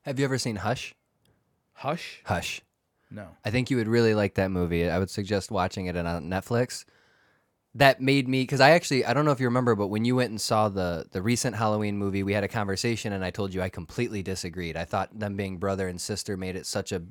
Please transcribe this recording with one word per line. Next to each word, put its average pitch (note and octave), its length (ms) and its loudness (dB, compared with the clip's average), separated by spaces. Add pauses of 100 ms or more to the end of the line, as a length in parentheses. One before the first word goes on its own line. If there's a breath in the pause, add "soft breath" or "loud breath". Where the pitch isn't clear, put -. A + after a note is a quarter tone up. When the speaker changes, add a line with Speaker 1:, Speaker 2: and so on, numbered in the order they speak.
Speaker 1:
Have C3+ 180 -4
you C#3 60 4
ever C3 120 2
seen A2+ 200 -4
Hush? G#2+ 360 -4 (800)
Speaker 2:
Hush? - 520 -8
Speaker 1:
Hush. - 360 -4 (480)
Speaker 2:
No. G2+ 200 -16 (160)
Speaker 1:
I A2 40 -4
think B2 220 0
you B2+ 60 2
would A2 100 2
really A2+ 260 6
like G2+ 220 2
that F#2+ 160 2
movie. E2+ 380 2
I E2+ 100 0
would F#2+ 100 0
suggest G2+ 420 -4
watching F#2 340 -2
it F2 100 -4
on E2+ 340 -4
Netflix. A#2 540 -2 (880 soft breath)
That C3 280 6
made C3+ 260 4
me, C3 180 2
'cause C3 140 0
I C3+ 120 10
actually, D#3 340 4
I A#2+ 80 2
don't C#3+ 120 2
know D3 60 6
if B2 80 0
you B2+ 80 2
remember, A#2+ 260 4
but G2+ 140 2
when G#2+ 160 0
you B2 140 4
went A#2+ 140 2
and G#2+ 80 -8
saw A2 280 2
the, F2+ 440 -2
the F#2+ 100 -4
recent A#2 340 0
Halloween G#2+ 420 0
movie, G2 260 -2
we G2 100 0
had G#2 100 2
a G2 60 0
conversation, G#2+ 640 -2
and F#2+ 100 -4
I F#2 80 -4
told G2 220 -4
you F#2 80 -4
I F2+ 80 -2
completely G#2+ 520 -6
disagreed. F2 540 -6
I E2+ 80 -6
thought F#2+ 340 -6
them G2+ 200 -6
being F#2+ 220 -6
brother G2 280 -2
and F2+ 120 -8
sister G#2 360 -6
made F#2 220 -6
it E2 100 -12
such - 240 -6
a F#2 200 -4